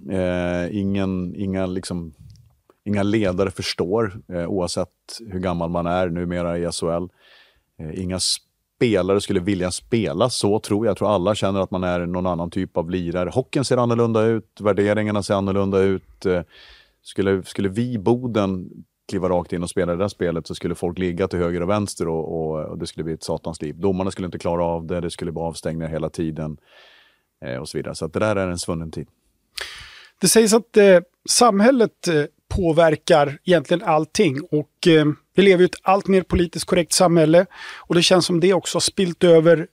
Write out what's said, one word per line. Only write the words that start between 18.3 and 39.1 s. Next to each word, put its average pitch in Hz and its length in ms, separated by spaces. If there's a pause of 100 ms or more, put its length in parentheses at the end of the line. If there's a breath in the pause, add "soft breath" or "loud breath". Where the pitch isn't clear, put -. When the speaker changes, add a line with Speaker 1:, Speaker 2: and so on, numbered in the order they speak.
Speaker 1:
kliva 92 200
rakt 87 240
in 87 100
och 87 60
spela 87 220
det 85 60
där 98 100
spelet, 85 400
så 90 80
skulle 85 200
folk 87 240
ligga 90 280
till 90 120
höger 87 220
och 87 80
vänster 101 380
och, 82 340
och, 78 240
och 85 120
det 85 100
skulle - 160
bli 80 100
ett 76 100
satans 82 380
liv. 73 180
Domarna 95 320
skulle 95 140
inte 85 140
klara 87 240
av 85 220
det, 87 160
det 85 80
skulle 85 220
vara 82 160
avstängningar 80 420
hela 78 200
tiden, 78 480 (880 soft breath)
eh, 64 120
och 76 120
så - 80
vidare. 71 180
Så 85 100
att 78 80
det 101 60
där 107 160
är 95 120
en 87 120
svunnen 82 320
tid. 76 160 (1120 loud breath)
Speaker 2:
Det 190 60
sägs 220 260
att, 226 240
eh, 196 220 (300)
samhället, 226 760
eh, 151 160 (320)
påverkar 156 880
egentligen 175 400
allting 156 580 (100)
och, - 360
eh, 156 180 (300)
vi 185 80
lever 185 180
i 180 40
ett 170 160
allt 190 260
mer 190 140
politiskt 175 440
korrekt 180 280
samhälle 170 520 (320 loud breath)
och - 180
det 175 60
känns 175 240
som 180 140
det 185 140
också 170 220
har 170 60
spilt - 420